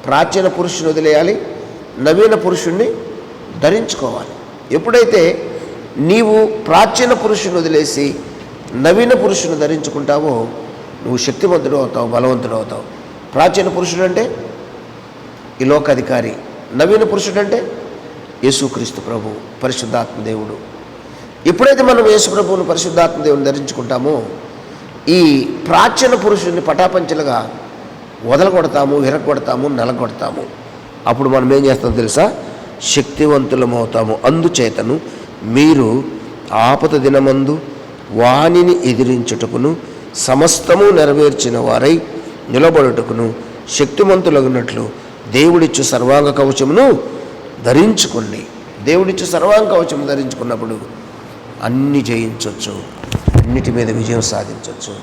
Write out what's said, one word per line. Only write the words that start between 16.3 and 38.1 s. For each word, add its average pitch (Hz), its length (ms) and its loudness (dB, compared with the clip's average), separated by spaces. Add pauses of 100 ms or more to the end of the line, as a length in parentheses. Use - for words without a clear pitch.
నవీన 196 280 2
పురుషుడు 196 360 -2
అంటే 208 320 -2 (720)
యేసుక్రీస్తు 123 580 -2
ప్రభు, 107 640 -10
పరిశుద్ధాత్మ 120 600 -6
దేవుడు. 107 540 -10 (720)
ఎప్పుడైతే 262 340 4
మనం 233 240 4
యేసు 214 220 4
ప్రభువును, 185 340 0
పరిశుద్ధాత్మ 165 600 0
దేవుని 143 220 2
ధరించుకుంటామో 135 760 -2 (840)
ఈ 151 420 4 (180)
ప్రాచీన 226 480 2
పురుషుడిని 180 460 0
పటాపంచలుగా 151 920 -2 (720)
వదలగొడతాము, 147 720 2
విరగొడతాము, 135 680 -2
నలగొడతాము. 120 760 -4 (640)
అప్పుడు 131 220 2
మనం 131 240 4
ఏం 139 120 4
చేస్తాం 127 260 2
తెలుసా? 123 440 0 (480)
శక్తివంతులమవుతాము. 120 1400 0
అందుచేతను 139 720 0 (440)
మీరు 135 600 4 (500)
ఆపద 139 420 2
దినమందు 135 640 2 (520)